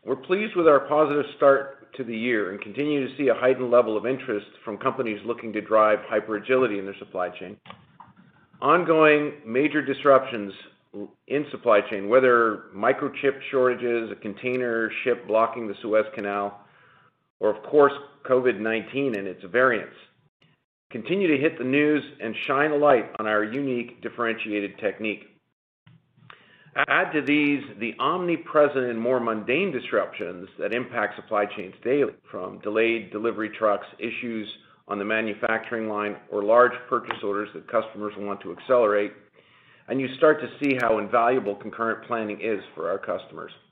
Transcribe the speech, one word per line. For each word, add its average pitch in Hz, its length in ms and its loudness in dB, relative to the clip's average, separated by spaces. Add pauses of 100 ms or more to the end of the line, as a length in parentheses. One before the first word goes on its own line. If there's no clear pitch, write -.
We're 135 120 -2
pleased 208 380 -4
with 165 140 6
our 139 120 8
positive 147 440 2 (120)
start - 600 4
to 131 80 -8
the 113 100 -8
year 110 380 0
and 101 80 -10
continue 135 480 -4
to - 80 -12
see 139 120 0
a 110 60 4
heightened 127 360 0
level 113 260 4
of 101 100 -2
interest 127 400 -4 (180)
from 104 120 -8
companies 110 480 -4
looking 117 300 -8
to 107 60 -2
drive 107 460 4
hyper-agility 107 720 -2
in 95 60 -8
their 98 140 -12
supply 90 320 -6
chain. 92 260 -16 (1040)
Ongoing 151 760 4 (120)
major 143 360 0
disruptions 127 680 2 (760)
in 143 220 -2
supply 110 300 4 (100)
chain, 101 180 -6
whether 117 560 4 (100)
microchip 135 640 -2 (120)
shortages, 120 600 0
a 101 60 -10
container 117 760 -4 (140)
ship 120 220 0
blocking 110 400 0
the 101 160 -8
Suez 107 220 2 (100)
Canal, 101 460 -6 (800)
or 104 100 2
of - 140 -6
course, 143 280 6 (360)
covid 127 300 2
nineteen 113 600 -2
and 98 80 -8
its 90 160 -12 (100)
variants, 120 420 2 (960)
continue 165 380 -2
to 139 120 4
hit 160 180 -2
the 123 60 -6
news 143 380 2 (180)
and 110 140 -8 (120)
shine 143 240 2
a 147 60 0
light 143 420 6
on 110 80 -4
our 107 180 2
unique 120 580 -6
differentiated 110 760 -4
technique. 107 460 -6 (1600)
Add 170 240 2
to 151 100 0
these 143 400 2 (160)
the 110 200 -6
omnipresent 147 880 0
and 113 140 -4
more 123 200 0
mundane 117 520 -2
disruptions 92 760 -4 (100)
that 98 160 -4
impact 120 420 -4
supply 104 280 -2 (120)
chains 92 180 -12 (100)
daily, 135 280 0 (180)
from 95 300 -12
delayed 113 500 -2
delivery 107 400 -6
trucks, 104 360 0 (120)
issues 113 480 -8 (420)
on 101 100 -6
the 101 60 -4
manufacturing 110 840 -4
line, 104 280 -4 (140)
or 101 140 -2
large 120 280 6 (160)
purchase 120 360 -4
orders 101 300 -4
that 80 140 -16
customers 104 500 -4
want 101 220 -8
to 87 120 -12
accelerate, 104 600 2 (760)
and 131 120 -2
you 131 60 -4 (100)
start 156 240 4
to 123 80 -8 (140)
see 135 180 2
how 113 180 2
invaluable 107 580 0
concurrent 110 500 -6
planning 110 340 -6
is 101 200 -2 (140)
for 82 140 -6
our 98 100 -2
customers. 82 520 -10 (220)